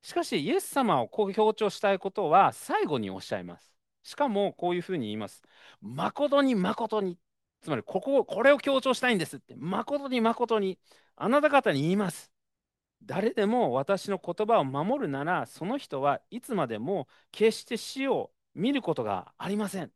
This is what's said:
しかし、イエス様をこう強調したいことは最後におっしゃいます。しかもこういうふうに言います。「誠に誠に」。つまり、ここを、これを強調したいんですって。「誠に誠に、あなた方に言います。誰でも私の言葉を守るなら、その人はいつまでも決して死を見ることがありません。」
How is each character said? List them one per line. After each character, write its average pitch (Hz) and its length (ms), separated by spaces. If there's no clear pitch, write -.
し - 120
か 339 120
し、 254 160
イ 269 80
エ 359 100
ス - 60
様 196 360
を 117 60
こ - 180
う 196 80
強 220 200
調 214 160
し - 100
た 196 140
い 190 40
こ 196 140
と 180 180
は 170 220
最 403 320
後 151 160
に 101 100
お 95 80
っ 95 40
し - 100
ゃ 101 80
い 87 60
ま - 120
す。 - 160
し - 100
か 294 120
も 202 240
こ 175 200
う 180 40
い 180 40
う - 20
ふ - 80
う 185 80
に 120 80
言 104 80
い 107 40
ま 107 120
す。 - 120
「誠 277 640
に 262 140
誠 214 440
に」。 185 180
つ - 80
ま 139 80
り、 104 60
こ - 180
こ 277 160
を、 220 80
こ 190 180
れ 277 80
を 285 60
強 269 240
調 262 120
し - 60
た 247 120
い 226 40
ん - 20
で 160 80
す 143 120
っ - 20
て。 - 180
「誠 247 520
に 247 100
誠 226 400
に、 190 180
あ - 140
な 285 120
た 294 80
方 262 220
に 139 120
言 165 80
い 190 40
ま 196 160
す。 - 180
誰 196 280
で 208 120
も 220 260
私 160 380
の 196 80
言 185 280
葉 214 140
を 143 60
守 175 380
る 175 40
な 139 160
ら、 160 220
そ - 200
の 247 120
人 139 240
は 139 280
い 240 120
つ 262 120
ま 160 140
で 113 120
も 180 280
決 220 280
し - 40
て 233 140
死 269 320
を 160 240
見 220 200
る 269 80
こ 160 140
と 117 100
が 98 320
あ 156 100
り 196 80
ま 208 140
せ 190 100
ん。」 151 160